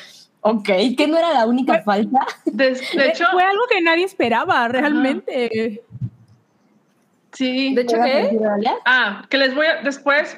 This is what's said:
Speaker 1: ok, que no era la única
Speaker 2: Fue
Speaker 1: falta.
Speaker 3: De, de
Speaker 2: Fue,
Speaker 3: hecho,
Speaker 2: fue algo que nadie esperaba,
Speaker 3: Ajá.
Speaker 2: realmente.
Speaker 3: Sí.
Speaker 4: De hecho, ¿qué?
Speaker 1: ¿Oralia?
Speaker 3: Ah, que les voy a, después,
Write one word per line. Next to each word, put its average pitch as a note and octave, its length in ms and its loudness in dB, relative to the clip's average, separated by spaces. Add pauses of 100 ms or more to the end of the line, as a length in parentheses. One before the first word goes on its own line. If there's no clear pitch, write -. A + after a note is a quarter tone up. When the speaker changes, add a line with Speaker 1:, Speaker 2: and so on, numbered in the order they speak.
(400)
Speaker 1:
ok, A3 280 0 (300)
que D4+ 100 2
no D#4 80 0
era E4 160 2
la A#3 140 2
única B3+ 280 2
Speaker 2:
Fue - 100 0
Speaker 1:
falta. G#3 420 0 (180)
Speaker 3:
De, C4 280 0
de - 20 -6
Speaker 2:
Fue, C#4 340 -2
Speaker 3:
hecho, E4 220 -2
Speaker 2:
fue F4+ 140 4
algo G4+ 260 2
que G4+ 100 2
nadie E4+ 240 2
esperaba, D4 600 0
Speaker 3:
Ajá. A#3 40 0
Speaker 2:
realmente. B3+ 1120 -2 (1500)
Speaker 3:
Sí. C4 420 -2
Speaker 4:
De B3 80 2
hecho, A#3 220 0
¿qué? C4+ 340 2
Speaker 1:
¿Oralia? G#3+ 360 0 (100)
Speaker 3:
Ah, A#3 460 2
que C4+ 80 0
les C4 160 0
voy D4+ 120 0
a, - 160 0
después, C#4 560 -2